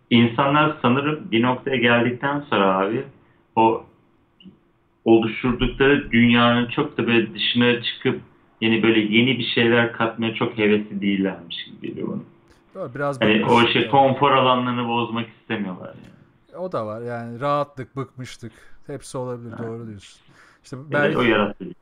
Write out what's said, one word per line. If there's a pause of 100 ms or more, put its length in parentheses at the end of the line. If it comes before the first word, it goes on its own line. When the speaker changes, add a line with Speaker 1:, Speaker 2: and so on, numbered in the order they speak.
Speaker 1:
İnsanlar
sanırım
bir
noktaya
geldikten
sonra
abi (500)
o (1200)
oluşturdukları
dünyanın
çok
da
böyle
dışına
çıkıp (400)
yeni
böyle
yeni
bir (100)
şeyler
katmaya
çok
hevesli
değillermiş
gibi
geliyor
bana. (560)
Speaker 2:
Doğru,
biraz
Speaker 1:
Hani
o
Speaker 2:
bıkmışlık
Speaker 1:
şey,
Speaker 2:
yani.
Speaker 1:
konfor
alanlarını
bozmak (160)
istemiyorlar
yani.
Speaker 2:
O
da
var
yani,
rahatlık,
bıkmışlık (360)
hepsi
olabilir,
Speaker 1:
Evet.
Speaker 2:
doğru
diyorsun. (420)
İşte
Speaker 1:
Ya
da
Speaker 2:
belki
Speaker 1:
o
yaratıcı